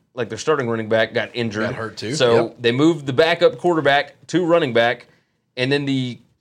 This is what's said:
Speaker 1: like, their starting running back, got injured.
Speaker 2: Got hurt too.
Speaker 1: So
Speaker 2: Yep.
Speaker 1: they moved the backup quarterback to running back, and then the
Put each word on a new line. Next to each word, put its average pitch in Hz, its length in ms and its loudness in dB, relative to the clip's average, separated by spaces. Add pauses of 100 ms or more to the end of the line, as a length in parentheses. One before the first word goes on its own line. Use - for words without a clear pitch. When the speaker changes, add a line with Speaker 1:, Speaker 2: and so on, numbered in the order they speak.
(140)
Speaker 1:
like, 120 140 -6
their 110 100 -10
starting 131 300 -2
running 110 220 -4
back, 110 240 2
got 110 200 -4
injured. 110 300 -4
Speaker 2:
Got 104 120 -4
hurt 107 220 -10
too. 107 180 -8
Speaker 1:
So 117 320 2
Speaker 2:
Yep. - 120 -14
Speaker 1:
they 117 140 0
moved 147 320 2
the 135 80 -4
backup 165 440 2
quarterback 143 580 0 (120)
to 175 180 -2
running 160 280 2
back, 117 340 2 (480)
and 127 160 -2
then 143 140 0
the 127 340 -4 (220)